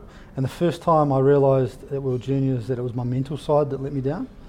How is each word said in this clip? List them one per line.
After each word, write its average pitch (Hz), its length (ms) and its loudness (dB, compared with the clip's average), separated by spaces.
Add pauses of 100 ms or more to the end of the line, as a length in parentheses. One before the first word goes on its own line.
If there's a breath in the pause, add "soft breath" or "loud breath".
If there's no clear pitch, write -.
(380 loud breath)
And 135 80 -2
the 131 40 -4
first 170 320 -2
time 151 300 4
I 135 80 2
realised 135 720 4
at 139 100 -4
World 127 200 -2
Juniors 131 460 -2
that 127 120 -2
it - 20 -6
was 123 120 -6
my 120 100 -4
mental 131 340 -4
side 147 340 2
that 135 100 -6
let 139 100 -6
me 139 100 -4
down. 165 260 -4 (220 loud breath)